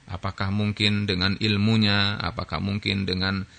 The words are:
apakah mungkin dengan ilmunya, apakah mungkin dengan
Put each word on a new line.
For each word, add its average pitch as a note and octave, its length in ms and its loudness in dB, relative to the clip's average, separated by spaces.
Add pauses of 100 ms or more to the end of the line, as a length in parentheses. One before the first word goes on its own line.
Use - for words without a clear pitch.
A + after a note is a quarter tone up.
apakah F#2+ 400 -6
mungkin G#2 560 0
dengan F#2+ 320 0
ilmunya, G#2 840 2
apakah E2+ 420 -4
mungkin G2 420 -2
dengan F#2 400 -2 (140)